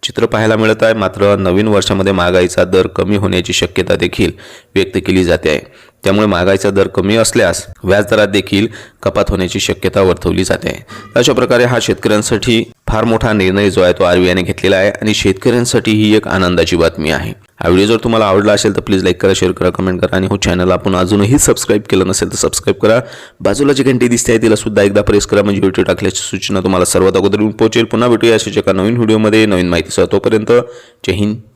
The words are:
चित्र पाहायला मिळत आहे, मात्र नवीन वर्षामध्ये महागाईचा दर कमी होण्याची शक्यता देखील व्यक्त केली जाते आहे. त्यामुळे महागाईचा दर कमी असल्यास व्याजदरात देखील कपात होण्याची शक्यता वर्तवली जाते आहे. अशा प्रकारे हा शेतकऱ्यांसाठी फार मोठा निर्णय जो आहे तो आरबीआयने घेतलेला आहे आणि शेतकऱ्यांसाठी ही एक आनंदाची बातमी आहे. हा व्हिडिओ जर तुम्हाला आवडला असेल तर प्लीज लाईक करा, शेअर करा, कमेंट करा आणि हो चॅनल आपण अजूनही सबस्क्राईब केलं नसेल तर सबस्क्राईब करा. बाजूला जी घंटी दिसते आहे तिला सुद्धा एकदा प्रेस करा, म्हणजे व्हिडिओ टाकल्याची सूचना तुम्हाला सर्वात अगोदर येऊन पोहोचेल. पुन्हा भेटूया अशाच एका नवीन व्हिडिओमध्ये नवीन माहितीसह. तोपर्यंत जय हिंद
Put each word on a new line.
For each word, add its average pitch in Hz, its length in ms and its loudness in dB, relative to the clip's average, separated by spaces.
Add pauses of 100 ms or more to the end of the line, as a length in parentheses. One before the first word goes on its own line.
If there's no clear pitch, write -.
चित्र - 220 0
पाहायला 110 300 0
मिळत 110 280 2
आहे, 113 100 4
मात्र 101 440 0
नवीन 95 300 0
वर्षामध्ये 98 460 0
महागाईचा 90 520 0
दर 90 240 0
कमी 95 280 -2
होण्याची 92 360 -2
शक्यता 92 420 -2
देखील 90 360 -2 (440)
व्यक्त 95 220 -2
केली 92 260 0
जाते 82 260 0
आहे. - 380 -6 (160)
त्यामुळे 104 240 0
महागाईचा 98 420 0
दर 98 180 0
कमी 95 300 -2
असल्यास 107 480 0 (180)
व्याजदरात 104 440 0
देखील 101 400 0 (360)
कपात 101 260 -2
होण्याची 92 300 -2
शक्यता - 420 -2
वर्तवली 87 420 0
जाते - 260 -4
आहे. - 140 -12 (320)
अशा 127 180 2
प्रकारे 120 300 2
हा 120 180 0
शेतकऱ्यांसाठी 110 840 0 (260)
फार 110 140 0
मोठा 113 300 0
निर्णय 98 360 2
जो 92 120 0
आहे 90 120 4
तो 92 100 0
आरबीआयने 90 380 2
घेतलेला 92 340 -2
आहे 95 160 2
आणि 107 220 -4
शेतकऱ्यांसाठी 120 800 0
ही 107 220 2
एक 107 120 0
आनंदाची 90 480 0
बातमी 80 360 0
आहे. 76 220 -4 (280)
हा 85 80 -2
व्हिडिओ 95 180 4
जर 113 160 0
तुम्हाला 113 220 2
आवडला 101 280 2
असेल 101 220 0
तर - 60 -4
प्लीज 95 220 -2
लाईक 90 180 -2
करा, 98 140 2
शेअर 92 160 0
करा, 90 180 -2
कमेंट 92 320 -4
करा 90 140 -2
आणि 92 120 0
हो 98 100 -2
चॅनल 90 340 0
आपण 92 240 -2
अजूनही 101 440 2
सबस्क्राईब - 500 0
केलं 92 180 2
नसेल 92 240 -2
तर - 60 -10
सबस्क्राईब - 440 -4
करा. 113 180 2 (420)
बाजूला 139 320 0
जी 135 100 0
घंटी 123 240 2
दिसते 120 240 0
आहे 113 100 2
तिला 113 140 4
सुद्धा 104 280 0
एकदा 101 180 2
प्रेस 104 240 2
करा, 104 180 2
म्हणजे 101 180 0
व्हिडिओ 95 220 0
टाकल्याची 90 380 -2
सूचना 95 400 -6
तुम्हाला 90 240 0
सर्वात 92 320 2
अगोदर 98 220 0
येऊन 107 120 0
पोहोचेल. 110 340 0
पुन्हा 113 240 0
भेटूया 113 260 2
अशाच 107 220 -2
एका 98 160 0
नवीन 98 240 0
व्हिडिओमध्ये 110 480 2
नवीन 90 240 0
माहितीसह. 85 420 -2
तोपर्यंत 110 400 0 (520)
जय 92 100 -2
हिंद 104 220 -2 (200)